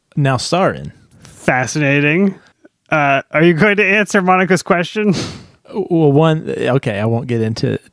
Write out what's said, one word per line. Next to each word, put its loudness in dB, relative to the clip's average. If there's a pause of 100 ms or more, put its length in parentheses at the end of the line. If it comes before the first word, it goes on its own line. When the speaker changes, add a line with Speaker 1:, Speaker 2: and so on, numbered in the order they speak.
(180)
Speaker 1:
now 2
star 0
in. -12 (280)
Speaker 2:
Fascinating. 0 (480)
Uh, 2 (100)
are 0
you 4
going 2
to 2
answer 0
Monica's 2
question? -2
<laughs> -4 (500)
Speaker 1:
Well, 2
one, 2
okay, -2
I -2
won't -2
get -2
into, -2 (140)